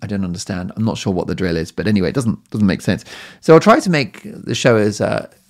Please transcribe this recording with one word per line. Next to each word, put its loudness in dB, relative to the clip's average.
I -10
don't -4
understand. -6
I'm -2
not -2
sure -2
what -2
the -4
drill -2
is, -4
but -6
anyway, 2
it -4
doesn't, -4
doesn't 0
make 0
sense. -2
So 6
I'll 8
try 6
to -2
make -2
the -10
show 2
as, 0
uh, -2